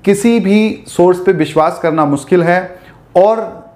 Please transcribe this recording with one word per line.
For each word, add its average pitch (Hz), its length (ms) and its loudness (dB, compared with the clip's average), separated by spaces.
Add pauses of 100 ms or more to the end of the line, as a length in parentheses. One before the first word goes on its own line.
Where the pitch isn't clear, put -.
किसी 226 340 2
भी 208 480 0
सोर्स 180 300 2
पे 190 140 -2
विश्वास 156 520 0
करना 156 220 0
मुश्किल 143 380 0
है 180 360 -2 (360)
और 214 500 0 (100)